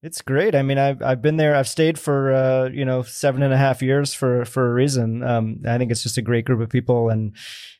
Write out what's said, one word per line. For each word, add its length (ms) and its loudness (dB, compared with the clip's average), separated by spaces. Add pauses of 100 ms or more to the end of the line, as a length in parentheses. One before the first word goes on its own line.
It's 220 -12
great. 320 0
I 80 4
mean, 160 0
I've, 240 0
I've 180 0
been 180 2
there. 180 4
I've 100 2
stayed 320 0
for, 340 0
uh, 360 2
you 160 -4
know, 180 0
seven 400 -2
and 100 2
a 40 2
half 260 2
years 320 0
for, 300 0
for 260 0
a 20 0
reason. 520 0
Um, 420 -2
I 100 0
think 140 -2
it's 140 -4
just 140 -4
a 40 -4
great 220 0
group 160 0
of 80 -4
people, 420 0
and 240 -2 (460)